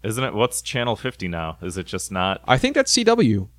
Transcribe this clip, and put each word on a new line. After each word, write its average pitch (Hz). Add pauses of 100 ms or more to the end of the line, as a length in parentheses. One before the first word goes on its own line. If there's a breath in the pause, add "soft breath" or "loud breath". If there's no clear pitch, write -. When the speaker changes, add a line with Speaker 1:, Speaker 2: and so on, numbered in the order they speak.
Speaker 1:
Isn't 113
it? 131
What's 113
Channel 120
fifty 123
now? 82
Is 90
it 90
just -
not? 95
Speaker 2:
I 127
think 262
that's 269
C 240
W. 135 (100)